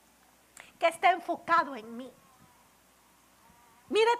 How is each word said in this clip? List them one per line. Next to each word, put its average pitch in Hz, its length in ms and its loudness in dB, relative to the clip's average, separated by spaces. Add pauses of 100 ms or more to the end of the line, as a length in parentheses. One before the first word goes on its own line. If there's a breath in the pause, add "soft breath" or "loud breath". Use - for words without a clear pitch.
(800 loud breath)
que 330 80 2
está 339 240 2
enfocado 330 640 -2
en 226 200 -14
mí". 247 160 -14 (1800)
Mire 440 300 2